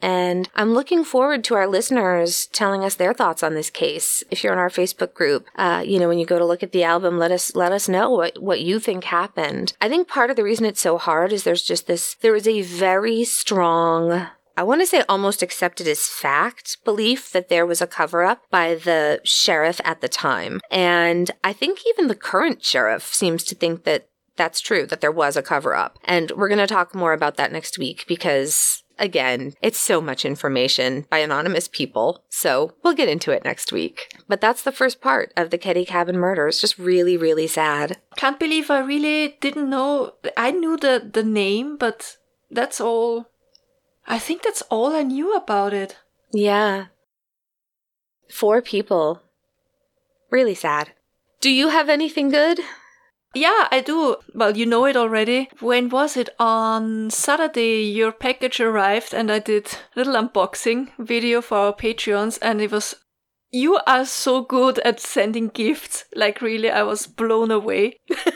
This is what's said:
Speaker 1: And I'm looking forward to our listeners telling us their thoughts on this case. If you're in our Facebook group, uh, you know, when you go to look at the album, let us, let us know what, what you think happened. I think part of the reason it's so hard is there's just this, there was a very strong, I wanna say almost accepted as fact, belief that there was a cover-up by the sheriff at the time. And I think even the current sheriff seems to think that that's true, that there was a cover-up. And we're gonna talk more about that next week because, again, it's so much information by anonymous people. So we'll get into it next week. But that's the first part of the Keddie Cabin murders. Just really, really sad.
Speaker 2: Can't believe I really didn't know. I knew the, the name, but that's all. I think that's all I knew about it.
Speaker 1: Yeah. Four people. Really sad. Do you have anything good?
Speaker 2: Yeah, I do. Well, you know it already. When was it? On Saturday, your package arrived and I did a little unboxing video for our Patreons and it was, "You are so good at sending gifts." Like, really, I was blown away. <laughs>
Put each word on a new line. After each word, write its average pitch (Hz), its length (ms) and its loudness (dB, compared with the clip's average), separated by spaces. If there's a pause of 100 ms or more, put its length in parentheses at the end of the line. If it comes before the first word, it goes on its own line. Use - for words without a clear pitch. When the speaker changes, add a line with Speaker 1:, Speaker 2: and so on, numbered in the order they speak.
Speaker 1:
And 180 540 0
I'm 220 180 2
looking 294 300 2
forward 262 400 2
to 233 120 0
our 196 120 4
listeners 185 800 0
telling 196 360 0
us 196 120 -2
their 185 180 2
thoughts 180 300 0
on 160 100 -2
this 156 160 -4
case. - 600 -2
If 190 120 -4
you're 202 100 2
in 180 40 2
our 180 140 0
Facebook 180 420 -2
group, 143 320 0 (100)
uh, 180 300 0
you 196 140 2
know, 175 80 4
when 170 100 2
you 165 80 0
go 170 140 2
to 175 60 4
look 175 180 0
at 180 80 -8
the 180 120 2
album, 175 360 2
let 170 100 2
us, - 260 -2
let 180 160 2
us 202 160 -2
know 196 220 2
what, 170 320 0
what 185 200 0
you 185 180 0
think 180 240 -4
happened. 170 760 -2
I 202 80 2
think 339 200 0
part 254 240 2
of 262 40 -2
the 226 80 2
reason 220 220 0
it's 208 160 -2
so 170 160 2
hard 170 340 0
is 202 120 -2
there's 175 180 2
just 175 240 -4
this, - 360 -4
there 220 120 4
was 214 140 0
a 214 160 2
very 190 600 2
strong, 170 1040 2 (260)
I 170 80 0
wanna 302 240 2
say 320 200 4
almost 196 360 0
accepted 175 440 -4
as 151 200 0
fact, 151 760 -2
belief 226 480 0
that 180 160 -2
there 170 180 4
was 170 160 0
a 170 40 0
cover-up 175 600 0
by 170 240 2
the 160 500 0
sheriff 165 600 2
at 165 180 -4
the 127 80 -4
time. 135 500 -2 (120)
And 175 580 2 (140)
I 196 100 -2
think 339 320 -4
even 440 220 2
the 214 80 -2
current - 500 -2
sheriff 113 480 0
seems 170 300 0
to - 100 -8
think 165 300 -2
that 156 240 0 (280)
that's 165 260 -2
true, 165 240 0
that 156 160 -6
there 151 100 2
was 151 240 0
a 147 60 0
cover-up. 135 640 -2
And 170 300 0
we're 196 120 0
gonna 208 200 2
talk 190 260 -2
more 170 200 0
about 156 240 0
that - 140 -2
next - 280 -10
week - 280 -8
because, 156 760 -2 (160)
again, 135 640 -2
it's 220 160 0
so 180 200 2
much 151 260 -4
information 135 840 -2
by 160 80 2
anonymous 156 500 0
people. 131 640 -2
So 143 540 0
we'll 349 100 4
get 269 160 2
into 151 220 -2
it 127 120 0
next - 280 -6
week. - 420 -6 (140)
But 202 120 -2
that's 226 220 0
the 277 100 -2
first 262 300 -2
part - 340 -2
of 170 140 0
the 175 80 -2
Keddie 180 280 -2
Cabin 180 340 0
murders. 175 420 0
Just - 160 0
really, 180 400 2
really 160 300 2
sad. 151 500 0 (180)
Speaker 2:
Can't 277 240 -2
believe 311 300 -2
I 285 120 2
really 294 600 -2
didn't 285 300 -4
know. 269 400 -2 (260)
I 240 140 0
knew 330 260 -2
the, 254 340 0
the 220 120 0
name, 220 520 -2
but 240 420 -6 (340)
that's 240 280 -4
all. 233 520 -2 (760)
I 226 140 -4
think 330 240 -6
that's 427 260 -2
all 254 260 0
I 311 60 0
knew 277 340 -2
about 202 380 -2
it. 196 240 -6 (340)
Speaker 1:
Yeah. 202 540 2 (1400)
Four 214 320 2
people. 175 600 -2 (1080)
Really 240 260 4
sad. 151 360 -2 (500)
Do 269 80 4
you 269 200 4
have 302 200 2
anything 302 400 0
good? 302 300 2 (760)
Speaker 2:
Yeah, 349 380 2
I 262 100 2
do. 294 340 0 (180)
Well, 214 240 2
you 233 80 0
know 233 200 4
it 277 100 2
already. 233 540 0 (100)
When 247 300 0
was 277 280 0
it? 240 120 -2 (100)
On 220 720 0
Saturday, 254 720 0
your 220 280 0
package 254 480 -4
arrived 220 540 2
and 220 180 -2
I 214 80 2
did 208 280 0
a - 320 -10
little 262 160 0
unboxing 226 800 -2
video 233 440 0
for 226 160 -2
our 202 160 2
Patreons 220 680 -2
and 220 200 0
it 208 100 -2
was, 208 240 -4 (560)
"You 294 340 2
are 262 200 4
so 262 360 0
good 254 380 2
at 214 200 2
sending 220 500 -2
gifts." - 560 -4 (100)
Like, 208 260 0
really, 220 300 0
I 208 120 2
was 214 240 -4
blown 226 440 0
away. 208 460 0 (120)
<laughs> 349 80 0 (180)